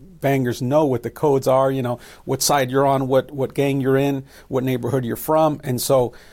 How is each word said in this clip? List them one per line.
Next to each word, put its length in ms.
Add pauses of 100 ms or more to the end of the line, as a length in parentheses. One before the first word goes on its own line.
(220)
bangers 400
know 240
what 180
the 60
codes 380
are, 240
you 100
know, 180 (260)
what 160
side 300
you're 140
on, 220
what, 240
what 220
gang 280
you're 160
in, 260 (240)
what 160
neighborhood 400
you're 120
from. 480
And 180
so 320 (200)